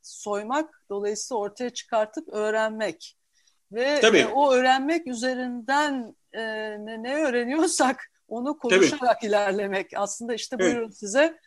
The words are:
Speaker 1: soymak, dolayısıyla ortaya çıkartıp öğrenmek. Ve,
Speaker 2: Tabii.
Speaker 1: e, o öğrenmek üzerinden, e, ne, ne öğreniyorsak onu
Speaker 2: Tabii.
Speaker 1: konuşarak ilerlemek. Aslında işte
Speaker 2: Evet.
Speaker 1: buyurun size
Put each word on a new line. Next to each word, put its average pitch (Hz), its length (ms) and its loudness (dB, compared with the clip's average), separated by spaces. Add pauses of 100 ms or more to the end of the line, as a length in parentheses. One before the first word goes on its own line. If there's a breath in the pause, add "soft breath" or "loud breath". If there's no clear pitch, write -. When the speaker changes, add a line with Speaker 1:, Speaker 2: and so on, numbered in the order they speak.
Speaker 1:
soymak, 220 880 -6
dolayısıyla 208 500 -4
ortaya 208 300 -6
çıkartıp 220 600 -4
öğrenmek. 214 880 -4 (540)
Ve, 269 300 0
Speaker 2:
Tabii. 220 160 8
Speaker 1:
e, 143 100 6
o 269 260 4
öğrenmek 269 540 2
üzerinden, 254 1080 -2 (180)
e, 214 80 -8 (440)
ne, 226 180 -10
ne 254 120 -4
öğreniyorsak 277 960 0 (160)
onu 254 360 -6
Speaker 2:
Tabii. 233 120 4
Speaker 1:
konuşarak 247 480 4
ilerlemek. 202 720 0
Aslında 233 380 -4
işte 220 260 -8
Speaker 2:
Evet. 185 160 4
Speaker 1:
buyurun 226 160 -4
size 269 560 0